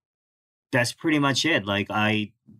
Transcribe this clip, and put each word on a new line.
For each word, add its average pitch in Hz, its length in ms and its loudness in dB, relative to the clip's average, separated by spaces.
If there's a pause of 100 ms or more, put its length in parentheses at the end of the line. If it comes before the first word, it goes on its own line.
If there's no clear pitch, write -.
(720)
that's 120 200 0
pretty 156 260 0
much 139 260 0
it. 151 220 0
Like, 101 240 -2
I 107 420 0 (280)